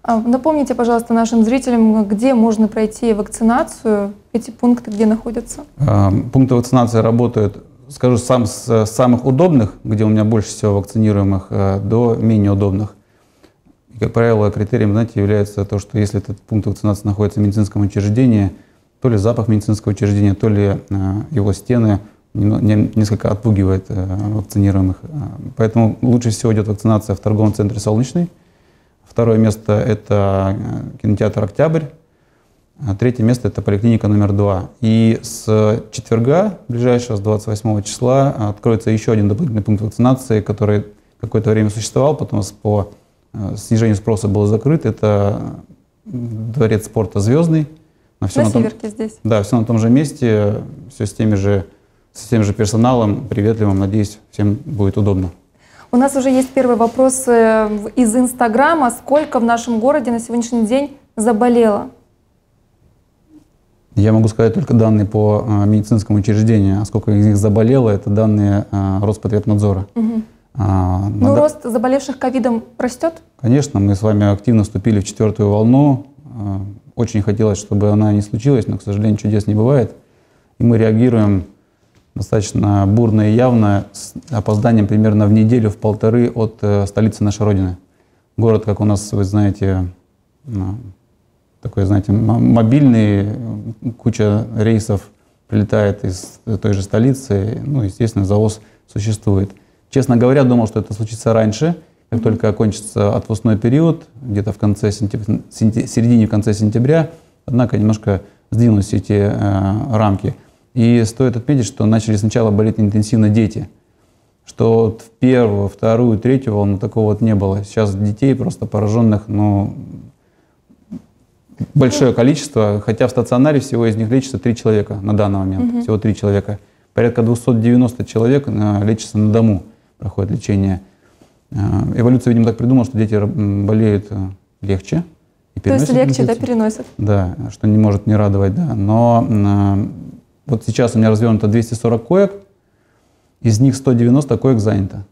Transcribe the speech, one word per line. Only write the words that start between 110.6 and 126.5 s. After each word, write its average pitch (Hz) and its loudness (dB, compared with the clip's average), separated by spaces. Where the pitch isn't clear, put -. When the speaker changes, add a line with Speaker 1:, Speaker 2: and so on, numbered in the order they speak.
Speaker 2:
И 117 4
стоит 120 -2
отметить, 127 0
что - -4
начали 110 2
сначала 107 0
болеть 107 0
интенсивно 107 2
дети, 104 0
что 113 2
вот 107 -4
в - -20
первую, 110 2
вторую, 113 0
третью 127 0
волну 101 0
такого 110 -2
вот 104 0
не 110 2
было. 98 -2
Сейчас 101 -2
детей 104 0
просто 123 -6
пораженных, 107 0
ну, 104 -2
большое 135 2
количество, 110 0
хотя 120 -2
в 120 -4
стационаре 131 2
всего 117 -2
из 110 0
них 110 -2
лечится 131 -2
три 117 -2
человека 107 0
на 104 -2
данный 98 0
момент, 95 -2
Speaker 1:
Мгм. 240 -4
Speaker 2:
всего 110 -2
три 104 -2
человека. 101 -2